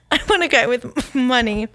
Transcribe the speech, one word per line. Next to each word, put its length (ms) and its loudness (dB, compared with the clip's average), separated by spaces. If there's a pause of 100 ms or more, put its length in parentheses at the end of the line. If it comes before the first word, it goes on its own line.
<laughs> 100 -20
I 80 0 (100)
want 140 2
a 60 0
guy 180 4
with 480 -6
money. 600 0